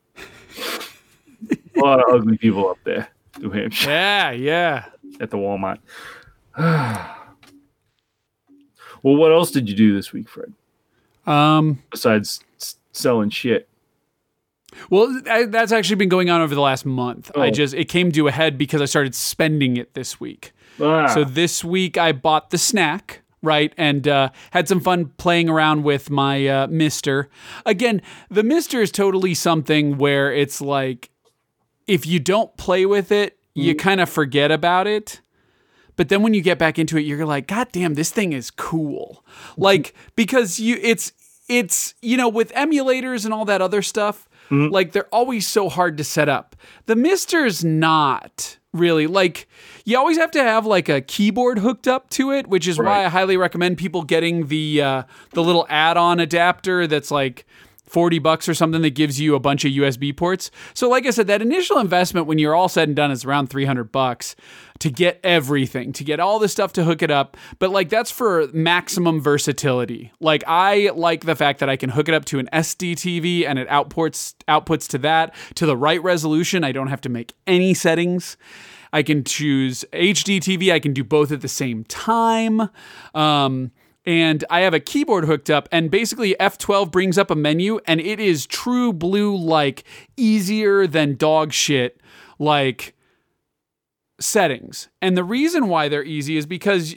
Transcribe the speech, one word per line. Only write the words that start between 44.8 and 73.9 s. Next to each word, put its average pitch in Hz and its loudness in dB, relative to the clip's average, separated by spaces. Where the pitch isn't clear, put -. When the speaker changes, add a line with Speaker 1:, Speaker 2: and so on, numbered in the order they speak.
Speaker 2:
they're 196 -2
always 240 0
so 196 0
hard 170 -2
to 151 -4
set 147 0
up. - -4
The 220 0
Mister's 285 2
not 156 0
really. 165 2
Like, 185 0
you 226 0
always 320 2
have 330 0
to 302 0
have, 220 2
like, 196 2
a 139 2
keyboard 214 0
hooked 226 -2
up 254 0
to 269 -2
it, 277 -2
which 180 0
is 165 -2
why 160 0
Speaker 3:
Right. 196 2
Speaker 2:
I 175 0
highly 190 2
recommend 175 0
people 175 -4
getting 165 0
the, 151 0
uh, 135 0
the 170 0
little 170 4
add-on 170 4
adapter 175 0
that's, 151 -2
like, 135 -4
forty 170 2
bucks 160 0
or 170 0
something 160 0
that 151 2
gives 143 -2
you 151 2
a 135 2
bunch 143 0
of 139 2
U 139 0
S 135 0
B 139 -4
ports. 180 -4
So, 247 0
like 247 2
I 269 -2
said, 214 0
that 202 2
initial 339 0
investment 180 0
when 156 0
you're 151 2
all 180 2
said 165 2
and 147 -2
done 147 0
is 127 -6
around 139 0
three 135 -4
hundred 123 -4
bucks 131 -4
to 160 -2
get 175 0
everything, 139 0
to 139 -10
get 151 -4
all 196 0
this 214 0
stuff 196 -2
to 170 0
hook 165 0
it 156 0
up. 139 0
But, 185 0
like, 190 0
that's 226 -2
for 175 0
maximum 170 0
versatility. 131 -2
Like, 156 2
I 196 2
like 165 -2
the 160 0
fact 143 0
that 139 0
I 135 0
can 143 -6
hook 147 -2
it 160 2
up 147 0
to 139 -4
an 127 -6
S 160 -2
D 175 -6
T 175 -4
V 170 0
and 135 -4
it 127 -8
outputs, 147 -4